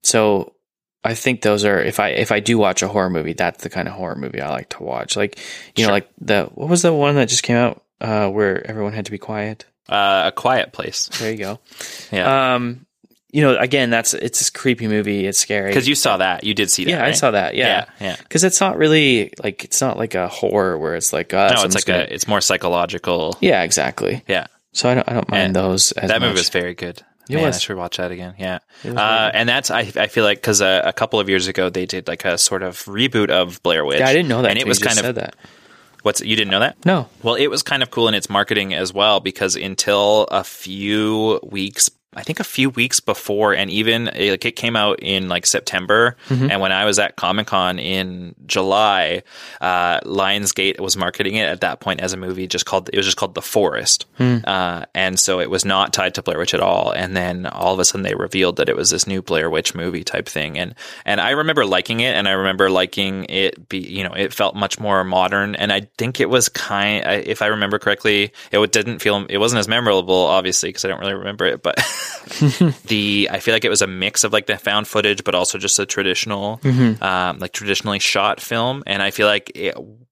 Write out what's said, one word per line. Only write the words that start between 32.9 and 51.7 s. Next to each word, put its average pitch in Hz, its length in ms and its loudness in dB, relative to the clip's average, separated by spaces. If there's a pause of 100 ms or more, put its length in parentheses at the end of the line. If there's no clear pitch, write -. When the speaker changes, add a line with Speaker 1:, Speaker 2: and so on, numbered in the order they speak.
Speaker 2:
of 90 340 0
Blair 80 220 2
Witch. 71 140 0
Speaker 1:
Yeah, 131 100 4
I 135 40 4
didn't 165 160 2
know 120 120 0
that 117 80 2
Speaker 2:
And 101 80 2
it 123 40 0
Speaker 1:
till 135 60 -2
you - 20 0
Speaker 2:
was 120 100 2
Speaker 1:
just - 100 0
Speaker 2:
kind 113 100 2
of 101 60 -2
Speaker 1:
said 123 100 -2
that. - 200 -8 (640)
Speaker 2:
What's, - 180 0
you 110 160 -2
didn't 104 160 0
know 95 80 2
that? 120 160 0 (100)
Speaker 1:
No. 170 220 2 (140)
Speaker 2:
Well, - 140 0
it 139 120 2
was 120 160 -2
kind 139 180 -2
of 123 100 -2
cool 117 180 2
in 110 40 2
its 98 160 -2
marketing 101 440 0
as 90 200 -2
well, 101 280 4
because 95 340 -2
until 101 760 2
a 95 120 0
few 107 1000 -2
weeks, 98 460 -2 (260)
I - 60 -12
think - 180 -8
a 214 40 -4
few 135 260 0
weeks 123 300 0
before, 104 560 0
and 95 160 -2
even, 113 380 0
eh, 98 200 0
like, 95 160 -2
it 117 100 -2
came 117 200 -2
out 104 260 2
in, 95 280 -2
like, 87 180 0
September, 104 680 2 (140)
Speaker 1:
Mm-hmm. 127 220 2
Speaker 2:
and 98 100 0
when 95 100 2
I 98 140 2
was 104 140 2
at 101 160 0
Comic-Con 92 640 0
in 90 560 -6 (100)
July, 95 760 2 (360)
uh, 87 420 0
Lionsgate 98 800 -2
was 92 160 -2
marketing 95 420 -2
it 110 100 0
at 92 140 -4
that 87 180 -2